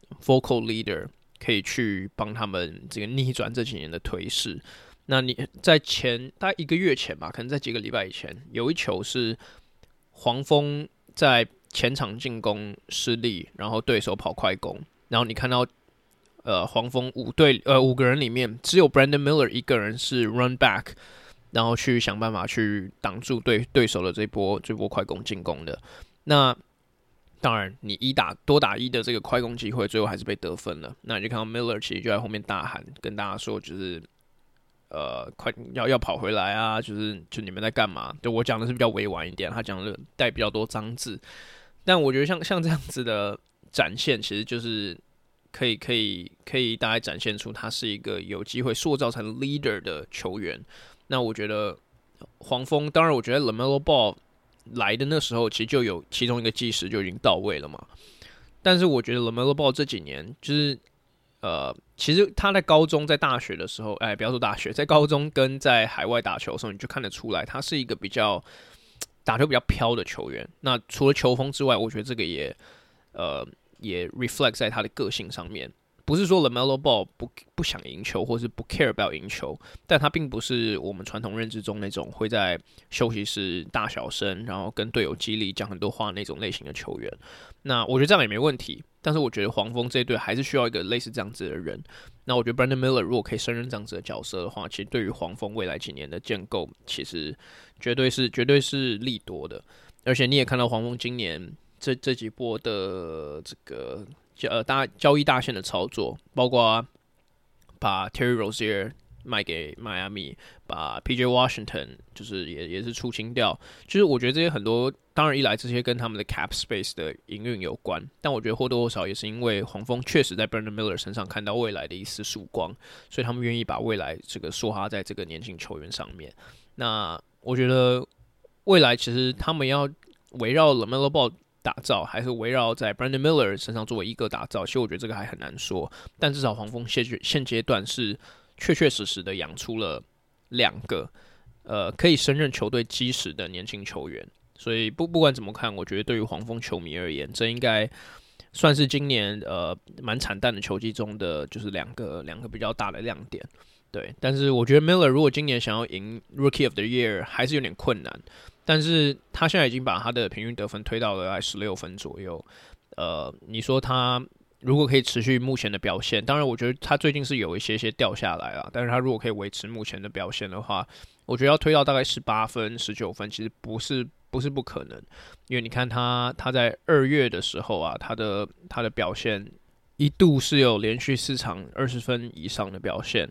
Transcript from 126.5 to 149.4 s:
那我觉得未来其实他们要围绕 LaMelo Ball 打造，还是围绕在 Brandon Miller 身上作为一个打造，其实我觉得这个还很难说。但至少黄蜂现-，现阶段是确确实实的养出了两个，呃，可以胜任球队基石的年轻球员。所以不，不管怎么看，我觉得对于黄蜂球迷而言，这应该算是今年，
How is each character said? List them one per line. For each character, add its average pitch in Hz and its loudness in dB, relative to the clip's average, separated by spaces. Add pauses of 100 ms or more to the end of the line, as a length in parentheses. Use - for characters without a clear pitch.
那 107 -2 (220)
我 123 -2
觉 127 4
得 127 4 (580)
未 190 8
来 123 8
其 120 -2
实 127 2
他 160 -2
们 147 0
要 139 2 (440)
围 120 -2
绕 151 8
LaMelo 127 2
Ball 143 4 (300)
打 - 0 (100)
造， 98 2
还 - -6
是 127 -4
围 117 -4
绕 120 2
在 107 -2
Brandon 131 -2
Miller 135 4
身 - -8
上 110 -4
作 113 -4
为 95 -2
一 113 -8
个 110 -2
打 - -6
造， 98 -4
其 - -6
实 131 2
我 120 2
觉 95 -6
得 92 -8
这 110 -8
个 110 -6
还 101 -6
很 - -10
难 69 -10
说。 - -4 (260)
但 147 2
至 143 -6
少 117 2
黄 107 -8
蜂 117 -8
现-， 117 0 (180)
现 143 0
阶 117 0
段 110 2
是 110 -2 (400)
确 - 0
确 151 6
实 110 0
实 - -4
的 95 -6
养 82 -6
出 113 -6
了 80 -2 (500)
两 120 2
个， 78 -4 (540)
呃， 101 -2
可 - 2
以 165 8
胜 139 2
任 147 0
球 - -2
队 120 0
基 123 -2
石 95 -4
的 85 -8
年 92 -10
轻 101 -12
球 82 -10
员。 53 -12 (320)
所 - -4
以 113 0
不， 170 -2
不 170 2
管 147 8
怎 120 -8
么 104 -8
看， 110 -4
我 92 -6
觉 98 -4
得 107 0
对 120 0
于 110 0
黄 101 -4
蜂 117 -8
球 - -4
迷 85 -8
而 87 -4
言， 71 -4
这 113 0
应 120 -4
该 110 2 (640)
算 151 6
是 143 4
今 143 0
年， 104 0